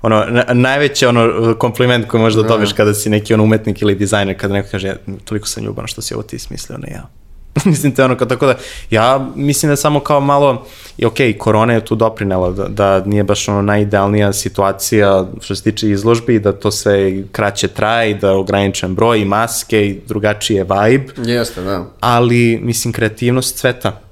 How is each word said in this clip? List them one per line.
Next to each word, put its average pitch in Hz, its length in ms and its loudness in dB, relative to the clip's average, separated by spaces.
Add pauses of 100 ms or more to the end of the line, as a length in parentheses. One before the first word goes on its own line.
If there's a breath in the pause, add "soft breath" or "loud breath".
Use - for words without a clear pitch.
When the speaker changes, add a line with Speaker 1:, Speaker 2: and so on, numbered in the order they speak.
Speaker 1:
ono, 110 240 4
na-, 120 240 2
najveći, 135 560 2
ono, 120 220 4 (280)
kompliment 120 500 0
koji 113 140 0
možeš 110 160 4
da 110 60 4
Speaker 2:
Da. 107 60 0
Speaker 1:
dobiješ 107 240 2
kada 107 220 2
si 104 160 -2
neki, 107 240 2
ono, 107 100 4
umetnik 110 380 0
ili 104 120 2
dizajner, 98 420 0
kada 98 180 -4
neko 98 160 -2
kaže, 95 180 -4
„Ja, 95 60 -6 (260)
toliko 107 280 -6
sam 110 160 -8
ljubomoran 107 240 -8
što - 140 -12
si - 120 -8
ovo 110 80 -8
ti - 160 -12
smislio, - 400 -12
ne - 120 -12
ja.” - 180 -14 (460)
<laughs> - 100 -2
Mislim, 147 300 2
to 135 80 2
je 131 40 6
ono 127 100 2
kao, 120 100 0
tako 123 200 0
da, 127 80 4 (360 loud breath)
ja 127 360 2 (100)
mislim 143 340 0
da 143 60 2
samo 147 240 0
kao 143 200 2
malo, 139 440 2 (340 loud breath)
i 117 80 0
okej, 113 280 0
korona 110 380 2
je 113 80 2
tu 113 140 -4
doprinela, 101 560 0
da, 95 140 -4
da 98 380 2
nije 101 220 0
baš 101 240 -2
ono 101 140 2
najidealnija 101 720 2
situacija 98 920 0 (140)
što - 140 -8
se - 80 -8
tiče 107 280 -2
izložbi, 113 480 2
da 104 140 2
to 101 180 -2
sve 101 280 0 (260)
kraće 101 440 -2
traje, 110 420 0
i 104 40 -2
da 98 140 0
je 95 60 4
ograničen 98 600 0
broj, 113 260 2
i 104 40 0
maske, 110 580 0
i 98 200 -2
drugačiji 104 540 -2
je 95 80 0
vibe. 107 480 2 (120)
Speaker 2:
Jeste, 117 380 -4
da. 92 220 -4 (180)
Speaker 1:
Ali, 120 580 2
mislim, 117 320 -4
kreativnost 120 640 -2
cveta 123 440 -4 (120)